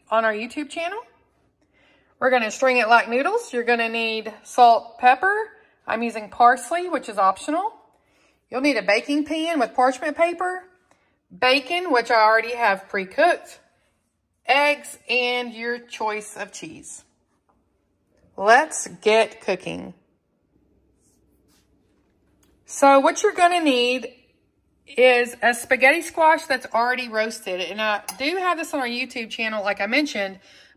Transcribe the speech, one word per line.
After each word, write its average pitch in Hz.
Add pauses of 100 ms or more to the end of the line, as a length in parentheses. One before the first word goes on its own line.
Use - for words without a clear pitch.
(100)
on 226
our 214
YouTube 240
channel. 349 (1200)
We're 247
gonna 240
string 254
it 226
like 220
noodles. 339
You're 240
gonna 233
need 220 (120)
salt, -
pepper. 381 (340)
I'm 226
using 214
parsley, 262
which 269
is 208
optional. 294 (800)
You'll 254
need 277
a 202
baking 233
pan 320
with 233
parchment 269
paper, 359 (680)
bacon, 277
which 240
I 226
already 220
have 208
pre-cooked, 214 (840)
eggs, 285 (100)
and 247
your 240
choice 214
of 202
cheese. - (1300)
Let's 226 (120)
get 214
cooking. 175 (2750)
So 277
what 330
you're 415
gonna 349
need 247 (760)
is 240
a 233
spaghetti 262
squash 320
that's 262
already 247
roasted. 220
And 185
I 214 (160)
do 302
have 359
this 320
on 285
our 247
YouTube 240
channel, 220
like 202
I 202
mentioned, 214 (360)